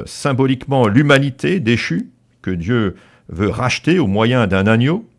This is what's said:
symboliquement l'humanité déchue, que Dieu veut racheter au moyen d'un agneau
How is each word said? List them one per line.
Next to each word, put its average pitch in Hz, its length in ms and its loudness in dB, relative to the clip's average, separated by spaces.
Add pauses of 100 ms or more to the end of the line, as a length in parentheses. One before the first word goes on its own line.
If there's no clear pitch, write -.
symboliquement 131 800 0
l'humanité 143 720 2
déchue, 120 500 -2 (320)
que - 80 -6
Dieu 92 460 -2 (320)
veut 95 220 -2
racheter 127 500 -2
au 131 80 0
moyen 113 400 2
d'un 95 180 2
agneau 120 400 2 (140)